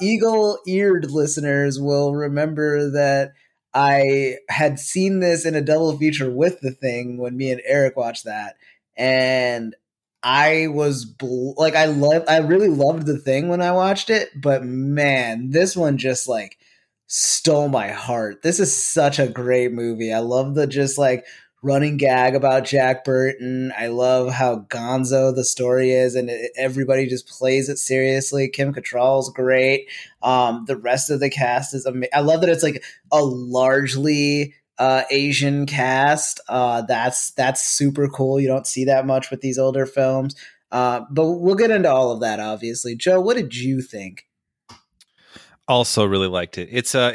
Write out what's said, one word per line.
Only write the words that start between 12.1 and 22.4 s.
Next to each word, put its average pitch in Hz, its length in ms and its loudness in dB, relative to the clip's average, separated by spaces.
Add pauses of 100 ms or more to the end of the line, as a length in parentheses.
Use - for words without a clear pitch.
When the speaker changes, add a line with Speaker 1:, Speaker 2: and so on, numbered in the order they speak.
Speaker 1:
I 156 80 4
really 175 320 4
loved 151 380 2
The 147 120 -2
Thing 135 300 -2
when 175 120 -2
I 175 120 0
watched 190 380 0
it, 220 200 0 (100)
but 135 240 0
man, 131 840 -2
this 180 260 0
one 151 220 0
just, 127 300 -4
like, 107 300 -6 (480)
stole - 640 0
my 113 200 -2
heart. 107 540 -6
This 175 180 0
is 185 140 2
such 143 440 0
a 139 80 2
great 123 460 0
movie. 117 400 -4
I 113 80 0
love 131 340 0
the 147 120 2
just, 135 300 -2
like, 127 300 0 (360)
running 139 340 0
gag 131 380 4
about 131 300 2